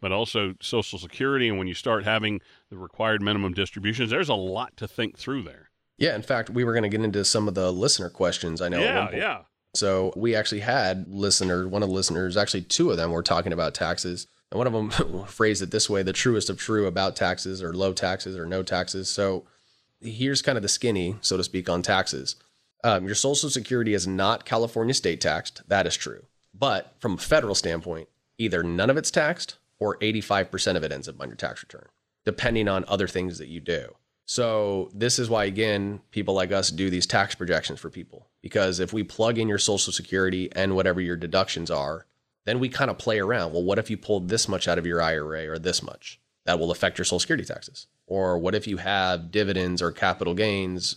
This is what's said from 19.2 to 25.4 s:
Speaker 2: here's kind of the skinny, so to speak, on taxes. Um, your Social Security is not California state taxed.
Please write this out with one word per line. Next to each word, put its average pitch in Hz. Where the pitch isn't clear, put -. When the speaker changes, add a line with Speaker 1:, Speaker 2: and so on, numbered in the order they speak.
Speaker 2:
here's 127
kind 131
of 101
the 101
skinny, 101
so 92
to 90
speak, 92
on 87
taxes. 87
Um, 95
your 101
Social 139
Security 117
is 90
not 95
California 113
state 87
taxed. -